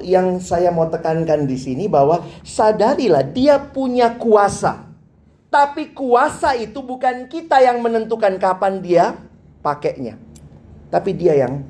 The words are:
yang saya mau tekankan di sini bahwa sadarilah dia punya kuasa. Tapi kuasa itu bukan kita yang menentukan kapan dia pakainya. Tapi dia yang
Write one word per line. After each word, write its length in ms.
yang 320
saya 320
mau 240
tekankan 560
di 80
sini 320
bahwa 320
sadarilah 800
dia 320
punya 560
kuasa. 720
Tapi 500
kuasa 640
itu 240
bukan 480
kita 320
yang 160
menentukan 560
kapan 480
dia 320
pakainya. 560
Tapi 240
dia 320
yang 220